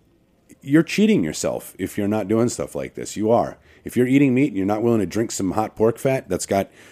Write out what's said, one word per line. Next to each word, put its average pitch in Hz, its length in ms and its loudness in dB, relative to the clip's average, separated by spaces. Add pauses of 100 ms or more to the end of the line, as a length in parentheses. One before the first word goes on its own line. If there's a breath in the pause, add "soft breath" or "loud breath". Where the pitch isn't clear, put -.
(600)
you're 139 220 2
cheating 196 420 2
yourself 71 540 -4
if 92 200 -6
you're 101 100 -2
not 104 200 -2
doing 117 200 2
stuff - 260 -6
like 67 200 -8
this. 60 220 -12
You 107 140 0
are. 92 280 2 (260 soft breath)
If - 120 -10
you're 123 100 4
eating 135 280 4
meat 135 140 2
and - 80 -8
you're 95 100 0
not 107 160 0
willing 117 180 2
to 98 60 0
drink 104 240 -4
some 92 220 -4
hot 104 240 -4
pork 117 220 2
fat 135 300 -2
that's 90 180 -4
got 98 240 0 (220 loud breath)